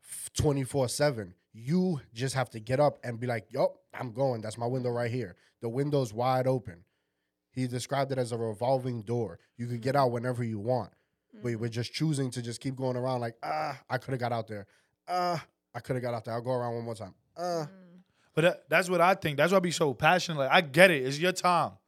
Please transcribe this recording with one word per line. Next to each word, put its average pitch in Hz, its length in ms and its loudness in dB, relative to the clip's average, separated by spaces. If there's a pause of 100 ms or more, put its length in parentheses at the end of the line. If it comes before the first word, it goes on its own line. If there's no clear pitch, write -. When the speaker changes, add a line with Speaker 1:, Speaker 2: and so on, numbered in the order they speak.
Speaker 1:
f-, - 300 -14
twenty-four 139 560 0
seven. 110 460 0 (180)
You 156 460 0 (140)
just 127 220 -4
have 131 160 0
to 113 80 -10
get 120 200 -2
up 147 240 4
and 117 160 -8
be 123 80 -4
like, 117 240 -4
'Yup, 156 260 0 (160)
I'm 123 200 -8
going. 123 280 0
That's 107 160 -8
my 117 100 -4
window 127 220 -2
right 120 220 -2
here. 113 240 -4 (260)
The 117 80 -4
window's 135 440 0
wide 127 340 2
open.'" 104 360 -2 (720)
He 127 140 -2
described 135 460 -2
it 127 40 -2
as 120 140 -2
a 120 60 -4
revolving 120 640 -2
door. 107 380 -4 (180)
You 120 100 -8
could 120 140 -6
get 131 140 0
Speaker 2:
Mm-hmm. 139 100 6
Speaker 1:
out 123 60 2
whenever 120 320 -2
you 110 160 -4
want. 113 320 -2 (420)
But 135 180 -8
Speaker 2:
Mm-hmm. 110 100 -4
Speaker 1:
we're 120 80 -2
just 113 240 -6
choosing 139 380 0
to 123 100 -8
just 117 200 -8
keep 131 140 -6
going 127 220 -2
around 127 240 -2
like, 117 220 -6
"Ah, 151 460 -6
I 127 80 -2
coulda 131 200 -4
got 120 140 -2
out 113 160 -4
there. 104 180 -10 (420)
Ah, 175 380 0 (280)
I 117 80 -8
coulda 127 200 -4
got 120 120 -4
out 113 120 -6
there. 113 80 -6
I'll 117 80 -4
go 120 100 -4
around 120 240 -2
one 117 100 -6
more 117 100 -6
time. 101 180 -12 (240)
Ah." 170 320 -2
Speaker 2:
Mm. 180 300 -20 (340)
Speaker 3:
But 156 100 0
that, 170 260 0
that's 170 200 2
what 175 120 4
I 180 140 8
think. 160 200 -4
That's 156 160 4
why 196 60 6
I - 20 8
be 175 120 0
so 147 220 2
passionate. 160 460 4
Like, 131 120 2
I 180 100 8
get 165 280 8
it. 143 160 2
It's 139 140 -2
your 180 140 2
time 170 400 2 (140)